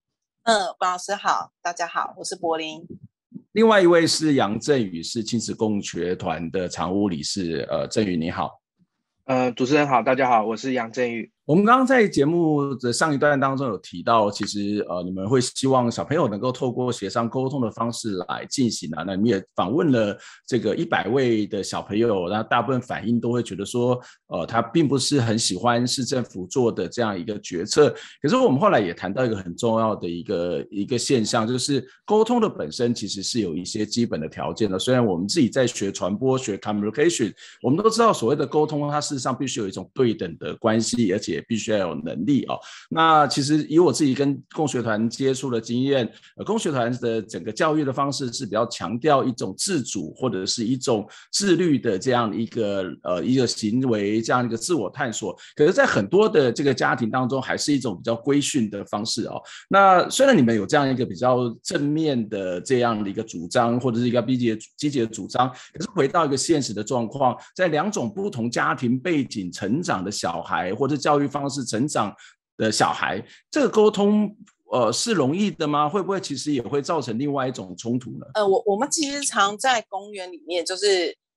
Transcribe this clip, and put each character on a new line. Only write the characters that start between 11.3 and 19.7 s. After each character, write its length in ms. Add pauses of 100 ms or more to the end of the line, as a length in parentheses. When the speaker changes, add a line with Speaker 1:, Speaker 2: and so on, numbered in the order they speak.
Speaker 2:
我 100
们 100
刚 140
刚 80
在 220
节 160
目 500
的 180
上 220
一 20
段 220
当 180
中 120
有 100
提 240
到， 260
其 160
实， 440
呃， 160
你 80
们 160
会 120
希 280
望 200
小 160
朋 120
友 100
能 140
够 100
透 220
过 180
协 180
商 220
沟 180
通 120
的 100
方 220
式 240 (120)
来 220
进 180
行 280
啊。 100
那 80
你 60
们 100
也 100 (140)
访 180